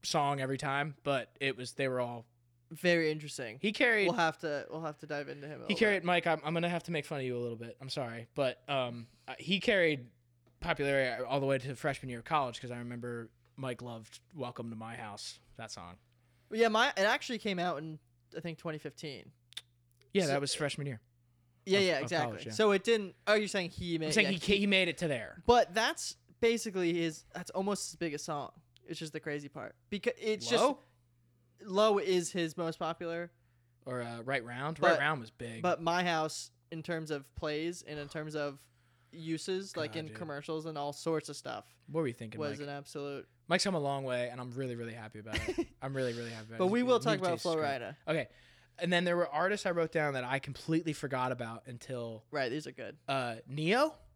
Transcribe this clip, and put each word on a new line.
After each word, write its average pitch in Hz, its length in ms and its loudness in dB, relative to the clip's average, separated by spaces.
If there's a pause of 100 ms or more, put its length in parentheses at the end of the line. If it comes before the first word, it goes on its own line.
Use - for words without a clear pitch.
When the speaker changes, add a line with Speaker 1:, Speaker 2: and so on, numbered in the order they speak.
Speaker 1:
song 143 360 2
every 135 180 -2
time, 143 440 -2
but 135 380 0
it 135 160 0
was, 123 160 -8
they 135 160 0
were 127 120 0
all 120 260 -4 (440)
Speaker 2:
Very 165 400 4
interesting. 143 500 -6
Speaker 1:
He 208 120 0
carried 220 340 4
Speaker 2:
We'll 208 80 2
have 165 240 2
to, 147 320 -4
we'll 160 120 -6
have 151 160 -6
to - 80 -16
dive 147 220 -6
into 143 200 -10
him 151 140 -10
a - 40 -12
Speaker 1:
He 208 80 0
Speaker 2:
little - 20 -6
Speaker 1:
carried, 208 200 4
Speaker 2:
bit. 170 80 -2
Speaker 1:
Mike, 175 240 4
I'm, 156 160 4
I'm 156 100 0
gonna 170 140 2
have 175 160 -2
to 170 80 -6
make 151 140 -2
fun 151 120 -4
of 131 60 -4
you 127 120 -2
a 120 60 -2
little 117 140 -4
bit. 113 240 -12
I'm 131 80 -12
sorry, 117 480 -6
but, 131 320 2
um, 120 400 -2 (180)
uh, 127 120 -8
he 190 200 0
carried 165 480 4 (540)
popularity 139 640 2
all 135 160 0
the 135 60 0
way 135 120 4
to 131 160 -6
freshman 135 340 -4
year 123 120 -8
of - 40 -16
college, 135 360 0
'cause 123 100 -10
I 120 80 -8
remember 120 500 -8 (280)
Mike 131 260 -4
loved 117 380 -12 (140)
"Welcome 120 360 -6
to 113 60 -10
My 113 200 -10
House," 104 420 -12 (180)
that 113 160 -10
song. 87 240 -14 (540)
Speaker 2:
Well, 220 100 2
yeah, 233 80 8
my, 226 280 4
it 196 60 0
actually 233 360 2
came 190 200 -2
out 170 200 0
in, 156 200 -8 (380)
I - 40 -8
think, 160 180 -8
twenty 156 200 -6
fifteen. 143 520 -10 (840)
Speaker 1:
Yeah, 190 80 6
Speaker 2:
So 165 60 4
Speaker 1:
that 139 120 4
was 139 140 -2
freshman 143 320 -2
year 127 140 -8 (680)
Speaker 2:
Yeah, 196 120 6
Speaker 1:
of, 196 60 6
Speaker 2:
yeah, 175 140 4
Speaker 1:
of 135 60 0
Speaker 2:
exactly. 151 280 2
Speaker 1:
college, 101 140 -8
yeah. 110 60 -8
Speaker 2:
So 214 200 6
it 196 120 4
didn't, 214 300 2 (120)
oh, 208 80 8
you're 214 140 4
saying 180 220 0
he 170 280 -2
made 156 80 0
Speaker 1:
I'm 156 60 0
saying 208 160 6
Speaker 2:
yeah, 190 40 2
Speaker 1:
he 185 60 0
ca-, 202 200 4
he 202 80 4
made 190 220 6
it 160 100 -2
to 175 100 0
there. 127 380 -4
Speaker 2:
But 233 280 6
that's 240 420 0 (240)
basically 196 540 4
his, 165 300 -2 (100)
that's 175 160 -8
almost 190 400 -2
his 165 60 -14
biggest 151 280 -4
song, 147 260 -4 (380)
which 160 140 -8
is 156 80 -8
the 156 100 -8
crazy 147 280 -6
part. 113 260 -12 (160)
Because 220 300 -2
it's 220 280 -2
just 233 140 4
Speaker 1:
Low? 277 160 4 (840)
Speaker 2:
Low 202 340 6
is 180 340 2
his 165 240 0
most 165 220 -4
popular. 170 520 -4 (540)
Speaker 1:
Or, 127 180 -4
uh, 117 220 -8
Right 131 200 -2
Round? 131 360 -6
Speaker 2:
But - 120 8
Speaker 1:
Right 160 80 6
Round 147 200 2
was 113 100 -12
big. 117 320 -10
Speaker 2:
But 175 200 2
My 170 200 2
House, 160 480 0 (220)
in 165 100 -8
terms 160 280 -6
of 143 260 -6
plays 165 500 -4
and 147 120 -8
in 143 100 -8
terms 151 260 -8
of 143 240 -2 (540)
uses, 165 640 -4
like 156 160 -4
Speaker 1:
God, 160 80 -4
Speaker 2:
in 160 60 -6
Speaker 1:
dude. - 100 -12
Speaker 2:
commercials 156 500 -6
and 160 100 -6
all 143 160 -2
sorts 156 360 -2
of 143 80 -10
stuff, 110 280 -8 (240)
Speaker 1:
What 151 140 0
were 156 40 2
you 123 80 0
thinking, 113 260 -10
Speaker 2:
was 143 180 -2
Speaker 1:
Mike? 143 100 -8
Speaker 2:
an 143 60 -8
absolute 143 520 -8 (220)
Speaker 1:
Mike's 180 160 4
come 196 100 2
a 160 60 2
long 139 220 0
way, 123 280 0
and 123 100 -10
I'm 127 120 -8
really, 127 220 -4
really 117 200 -8
happy 110 260 -12
about 110 160 -6
Speaker 2:
<laughs> - 120 -2
Speaker 1:
it. 339 200 -2 (120)
I'm 139 140 -6
really, 127 200 0
really 117 160 -6
happy 110 180 -12
about 113 80 -12
it. - 20 -10
Speaker 2:
But 180 60 4
Speaker 1:
His 190 80 4
Speaker 2:
we 240 100 4
will 247 160 6
Speaker 1:
mu-, - 60 -2
Speaker 2:
talk - 80 4
Speaker 1:
music 196 80 2
Speaker 2:
about 185 100 2
Speaker 1:
taste 170 80 0
is - 40 -8
Speaker 2:
Flo 170 140 2
Speaker 1:
great. 143 240 0
Speaker 2:
Rida. 113 160 -6 (120)
Speaker 1:
Okay. 156 200 0 (500)
And 175 140 2
then 175 120 4
there 175 120 4
were 175 120 4
artists 185 360 0
I 190 60 2
wrote 165 220 2
down 151 220 2
that 127 100 -2
I 131 140 0
completely 160 540 0
forgot 131 400 0
about 113 340 -6
until 117 640 -8
Speaker 2:
Right, 135 200 0
these 147 160 -4
are 131 60 -12
good. 120 240 -12 (120)
Speaker 1:
uh, 123 280 -2 (120)
Neo? 190 460 2 (220)